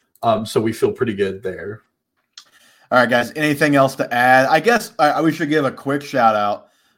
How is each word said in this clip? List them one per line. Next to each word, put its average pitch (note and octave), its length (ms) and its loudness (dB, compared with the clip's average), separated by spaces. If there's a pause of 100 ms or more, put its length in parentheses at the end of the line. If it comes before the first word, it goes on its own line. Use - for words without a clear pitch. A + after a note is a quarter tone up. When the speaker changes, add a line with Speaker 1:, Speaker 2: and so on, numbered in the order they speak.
(200)
Speaker 1:
Um, A2 240 0
so A#2+ 160 -2
we A2 120 -2
feel - 180 -2
pretty A#2 240 -4
good F#2+ 300 -4
there. F#2 380 -12 (1080)
Speaker 2:
All B2 80 2
right, A#2+ 100 4
guys, A#2+ 280 0
anything D3+ 400 0
else C3+ 200 2
to - 160 -6
add? B2+ 340 4
I D3+ 120 2
guess, G#3+ 400 0
uh, D3 240 2
we D#3+ 80 2
should E3 180 -4
give D3+ 160 0
a B2+ 60 -2
quick C#3 320 -6
shout A#2 320 2
out, G#2 360 -4 (280)